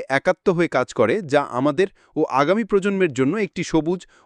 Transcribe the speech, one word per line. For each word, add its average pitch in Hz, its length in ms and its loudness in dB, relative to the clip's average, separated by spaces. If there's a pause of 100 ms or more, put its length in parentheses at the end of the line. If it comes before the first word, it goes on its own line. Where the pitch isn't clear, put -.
(100)
একাত্ম 139 420 -2
হয়ে 165 240 0
কাজ 127 160 0
করে, 117 300 2
যা 143 200 0 (100)
আমাদের 143 360 0 (280)
ও 151 40 0 (120)
আগামী 156 320 2
প্রজন্মের 190 480 0
জন্য 131 240 0
একটি 190 280 -4
সবুজ 165 360 -2 (260)